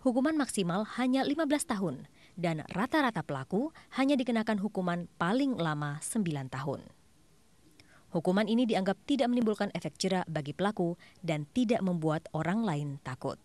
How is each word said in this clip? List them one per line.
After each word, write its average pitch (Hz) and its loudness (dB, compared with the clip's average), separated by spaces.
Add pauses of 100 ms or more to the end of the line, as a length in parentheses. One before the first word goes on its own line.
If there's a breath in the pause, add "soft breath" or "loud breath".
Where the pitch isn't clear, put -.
hukuman 269 2
maksimal 208 0
hanya 254 2
lima 294 0
belas 294 0
tahun 190 -2 (320 soft breath)
dan 165 0
rata-rata 240 0
pelaku 185 -2 (240 loud breath)
hanya 269 4
dikenakan 226 0
hukuman 175 -2
paling 247 2
lama 151 -2
sembilan 156 -2
tahun. 135 -6 (1300 soft breath)
Hukuman 185 2
ini 226 2
dianggap 190 0
tidak 254 2
menimbulkan 214 0
efek - -6
jera 185 2
bagi 147 -4
pelaku 180 0 (320 loud breath)
dan 151 -2
tidak 233 2
membuat 165 0 (160)
orang 180 0
lain 151 -2 (140)
takut. 131 -6 (100)